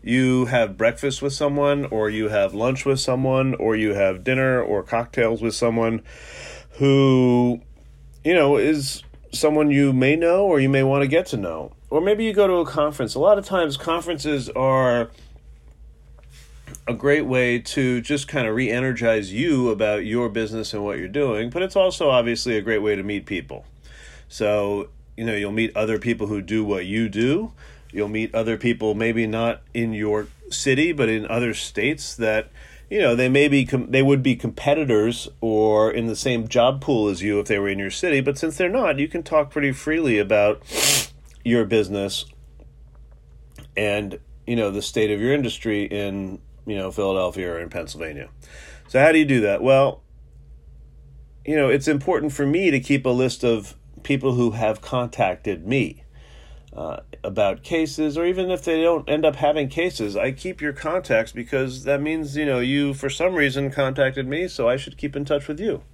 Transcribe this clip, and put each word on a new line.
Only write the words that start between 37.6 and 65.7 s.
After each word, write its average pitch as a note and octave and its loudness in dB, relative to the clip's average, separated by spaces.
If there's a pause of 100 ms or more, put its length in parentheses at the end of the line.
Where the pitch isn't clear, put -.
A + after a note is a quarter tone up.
in G2 -4
your G2 -6
city. D3+ 0
But C#3 -2
since D#3+ -6
they're F3+ 0
not, F#3 0
you D3 -2
can E3+ -6
talk D3+ 0
pretty C#3+ -2
freely D3+ 0
about G#2 2 (800)
your A#2 2
business G2 -2 (1500)
and, G2+ -2 (280)
you A#2+ -2
know, G#2+ 0
the G2+ -4
state G#2+ 0
of G2+ -2
your B2 0
industry A2 -2
in, G2 -6 (260)
you G#2 -6
know, F#2+ -6
Philadelphia F#2 -2
or E2 -8
in E2+ -10
Pennsylvania. D2+ -12 (580)
So C3 2
how D#3 8
do D#3+ 6
you D#3 6
do C3+ 4
that? G2+ 2
Well, C3+ 4 (1400)
you D3+ -2
know, C#3 4
it's C#3 2
important D3 0
for C#3+ -2
me E3 2
to C3+ 6
keep C3+ 0
a B2+ 2
list B2 0
of A2+ 0 (280)
people C3+ 0
who A#2+ 2
have A2 -2
contacted G2 -4
me, A#2+ -2 (720)
uh, D#2 -10 (220)
about G2 -2
cases, D#3 -2
or E3+ -2
even F#3 -2
if F3+ -4
they D#3+ 0
don't E3 2
end D#3 0
up D3 2
having D3 0
cases, C#3 -4
I A2 0
keep F3 -10
your D3+ -4
contacts D3+ -2
because C3 -4
that C#3 0
means, D#3 -4
you D3+ -2
know, C3 0
you C#3 0
for C#3 -6
some F3+ -2
reason C#3 0
contacted C3+ 0
me, E3 -4
so B2 -2
I B2 2
should - -10
keep C#3+ -8
in C#3+ -4
touch C#3+ -2
with D3+ -8
you. G3+ -4 (100)